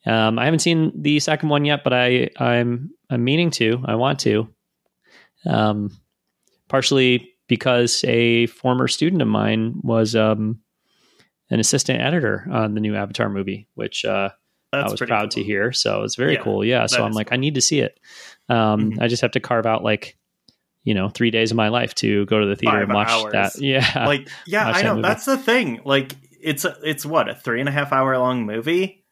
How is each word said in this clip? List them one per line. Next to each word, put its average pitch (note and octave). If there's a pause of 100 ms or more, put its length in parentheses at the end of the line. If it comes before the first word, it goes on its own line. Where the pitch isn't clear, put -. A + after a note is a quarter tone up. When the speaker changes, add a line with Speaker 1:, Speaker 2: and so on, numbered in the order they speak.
Speaker 1:
Um, A2+
I A#2+
haven't D#3+
seen D#3+
the D3
second D#3
one D3
yet, D3
but C3
I, B2
I'm, A#2+ (200)
I'm A#2+
meaning D#3
to. A#2+
I A2
want C3+
to. A2 (960)
Um, G#2+ (720)
partially C3 (180)
because A#2+
a A#2
former B2+
student E3+
of A#2
mine A2
was, A2+
um, A2 (920)
an A2+
assistant B2+
editor B2+
on A2
the G#2+
new G#2+
Avatar G#2
movie, G2
which, -
uh, G2 (440)
I C#3
Speaker 2:
That's G#2+
Speaker 1:
was G#2
Speaker 2:
pretty A#2+
Speaker 1:
proud G#2+
to A#2
Speaker 2:
cool. G#2
Speaker 1:
hear. G#2+
So G#2+
it's A2
very C#3+
Speaker 2:
Yeah, -
Speaker 1:
cool. G2+
Yeah. A#2+
So A2
Speaker 2:
that A2+
Speaker 1:
I'm A2
Speaker 2:
is G#2+
Speaker 1:
like, G#2+
Speaker 2:
cool. B2
Speaker 1:
"I B2+
need C#3+
to C3
see D3
it." A2 (520)
Um, G#2+
Speaker 2:
Mm-hmm. G#2+
Speaker 1:
I A#2
just A#2+
have A#2+
to A2
carve A2+
out, A2+
like, - (680)
you A2
know, G2
three A#2
days A2+
of A2+
my A2
life A#2+
to G#2
go A2
to G#2
the G2+
theater -
Speaker 2:
Five -
Speaker 1:
and G2+
watch G#2
Speaker 2:
hours. A2
Speaker 1:
that. G2+
<laughs> -
Yeah. C3
Speaker 2:
Like, C#3+ (180)
yeah, G3+
Speaker 1:
Watch -
Speaker 2:
I F#3+
Speaker 1:
that A3
Speaker 2:
know. A3
Speaker 1:
movie. A2
Speaker 2:
That's G#3+
the C4+
thing. A3+
Like, C#3 (260)
it's D#3
a, E3+
it's D3+
what, D3
a A2+
three A#2+
and C#3
a C#3
half C#3+
hour C3
long B2+
movie? D#3+